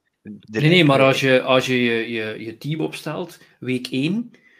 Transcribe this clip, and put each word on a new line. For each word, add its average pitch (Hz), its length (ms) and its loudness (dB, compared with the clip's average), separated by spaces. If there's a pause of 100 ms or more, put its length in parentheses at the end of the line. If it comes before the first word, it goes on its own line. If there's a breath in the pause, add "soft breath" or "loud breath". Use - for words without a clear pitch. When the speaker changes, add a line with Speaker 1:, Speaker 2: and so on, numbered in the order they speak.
(220)
Speaker 1:
Er, - 400 -8
Speaker 2:
Nee, 147 80 6
nee, 175 160 4
maar 139 140 4
Speaker 1:
er 135 60 6
Speaker 2:
als 135 140 2
je, 131 220 4
als 127 240 2
je, 131 80 0
je, 117 380 0
je, 107 320 -8
je 113 140 -12
team 151 240 -6
opstelt, 160 580 -8 (200 loud breath)
week 123 280 -6
één, 170 440 -2 (280 soft breath)